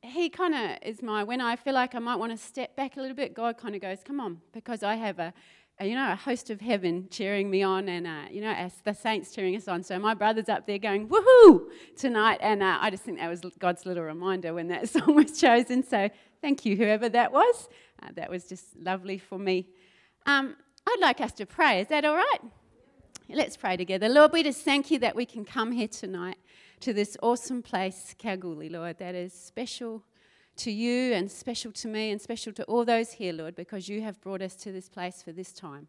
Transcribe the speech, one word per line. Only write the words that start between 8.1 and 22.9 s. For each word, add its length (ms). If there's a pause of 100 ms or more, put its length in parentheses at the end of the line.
you 120
know, 80
as 240 (100)
the 80
saints 420
cheering 220
us 120
on. 140
So 160
my 140
brother's 380
up 160
there 120
going, 300
"Woohoo!" 600 (260)
tonight, 460
and, 200
uh, 160
I 120
just 140
think 140
that 120
was 100 (180)
God's 280
little 180
reminder 480
when 160
that 200
<laughs> 20
song 240
was 260
chosen. 420
So 280 (320)
thank 240
you, 100
whoever 320
that 240
was. 380 (320)
Uh, 140
that 120
was 180
just 300
lovely 400
for 220
me. 280 (600)
Um, 300 (300)
I'd 140
like 220
us 100
to 140
pray. 340
Is 80
that 160
all 120
right? 240 (920)